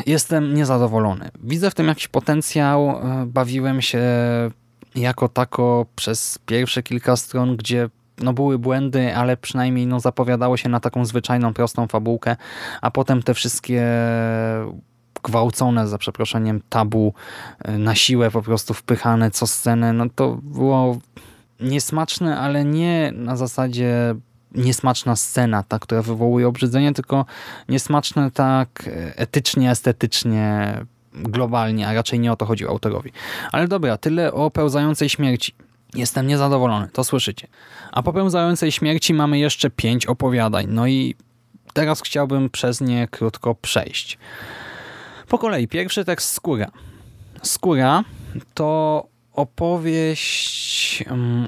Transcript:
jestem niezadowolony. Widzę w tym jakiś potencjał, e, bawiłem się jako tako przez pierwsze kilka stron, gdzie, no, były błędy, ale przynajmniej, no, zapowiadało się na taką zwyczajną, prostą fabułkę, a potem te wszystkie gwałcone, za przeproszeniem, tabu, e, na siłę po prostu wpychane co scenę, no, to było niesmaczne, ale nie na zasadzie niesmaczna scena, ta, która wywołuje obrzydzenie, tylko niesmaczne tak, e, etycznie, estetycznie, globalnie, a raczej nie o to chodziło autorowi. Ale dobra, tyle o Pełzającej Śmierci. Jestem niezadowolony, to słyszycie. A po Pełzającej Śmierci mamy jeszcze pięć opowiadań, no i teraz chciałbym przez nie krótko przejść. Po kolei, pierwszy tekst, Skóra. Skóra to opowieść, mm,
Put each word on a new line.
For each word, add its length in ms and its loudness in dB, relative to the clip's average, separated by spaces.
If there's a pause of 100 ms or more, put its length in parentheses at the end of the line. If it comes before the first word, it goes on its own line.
jestem 480 2
niezadowolony. 760 2 (140)
Widzę 260 0
w 40 -4
tym 140 0
jakiś 200 -2
potencjał, 800 2
e, 360 -4
bawiłem 560 0
się 200 0 (920)
jako 340 0
tako 580 2 (100)
przez 500 -4
pierwsze 360 0
kilka 340 0
stron, 400 0
gdzie, 320 0 (300)
no, 140 0
były 260 2
błędy, 580 0
ale 200 2
przynajmniej, 500 0
no, 140 0
zapowiadało 560 2
się 120 -2
na 120 2
taką 240 0
zwyczajną, 500 0
prostą 320 0
fabułkę, 500 -2 (460)
a 80 0
potem 320 2
te 120 2
wszystkie 480 -2 (1400)
gwałcone, 680 2
za 100 -4
przeproszeniem, 680 -2
tabu, 460 2 (440)
e, 200 -4
na 160 2
siłę 360 4
po 120 0
prostu 320 0
wpychane 560 2
co 160 -2
scenę, 460 2
no, 120 2 (100)
to 280 0
było 560 2 (640)
niesmaczne, 760 -2
ale 260 0
nie 500 2
na 220 -4
zasadzie 800 0 (400)
niesmaczna 640 2
scena, 460 2
ta, 160 -4
która 240 0
wywołuje 460 2
obrzydzenie, 440 2
tylko 320 0 (440)
niesmaczne 640 2
tak, 560 0
e, 320 -8
etycznie, 520 2
estetycznie, 1040 0 (400)
globalnie, 760 0
a 60 0
raczej 260 0
nie 120 2
o 40 -2
to 100 -4
chodziło 240 -2
autorowi. 420 -4 (400)
Ale 160 2
dobra, 280 0
tyle 360 0
o 180 0
Pełzającej 580 0
Śmierci. 460 0 (400)
Jestem 320 -2
niezadowolony, 680 2
to 120 0
słyszycie. 420 -2 (460)
A 100 0
po 100 -2
Pełzającej 600 2
Śmierci 420 0
mamy 240 2
jeszcze 320 2
pięć 360 0
opowiadań, 600 0
no 180 0
i 280 0 (580)
teraz 300 0
chciałbym 480 -2
przez 300 -2
nie 300 0
krótko 440 -2
przejść. 640 -6 (1120)
Po 100 0
kolei, 300 -2
pierwszy 360 -4
tekst, 280 -4
Skóra. 380 -2 (720)
Skóra 600 2 (500)
to 520 0 (260)
opowieść, 1700 -2
mm, 420 -2